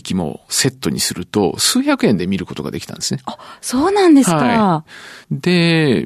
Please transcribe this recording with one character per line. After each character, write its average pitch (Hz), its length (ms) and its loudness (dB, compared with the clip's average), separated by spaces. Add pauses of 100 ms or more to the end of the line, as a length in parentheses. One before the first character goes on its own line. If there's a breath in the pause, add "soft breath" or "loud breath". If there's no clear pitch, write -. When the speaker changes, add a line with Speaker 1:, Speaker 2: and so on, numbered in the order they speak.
Speaker 1:
引 92 120 -4
も 76 320 -6
セ - 180 -2
ッ 127 100 -4
ト - 120 -6
に 67 100 -4
す - 140 -4
る 90 120 -10
と、 98 320 0
数 - 240 0
百 277 260 0
円 120 100 2
で 90 100 -4
見 98 100 -2
る 90 80 -6
こ - 100 -12
と - 80 -8
が - 80 -8
で - 100 -8
き - 40 -14
た - 60 -16
ん - 60 -14
で - 60 -10
す - 100 -6
ね。 - 100 -6
Speaker 2:
あ、 - 140 -14 (240 loud breath)
そ 269 260 -2
う 392 60 0
な 392 160 4
ん 311 60 8
で 269 100 6
す 185 40 2
か。 165 60 2
Speaker 1:
は 180 480 2 (480 loud breath)
い。 147 80 -2
で、 165 680 2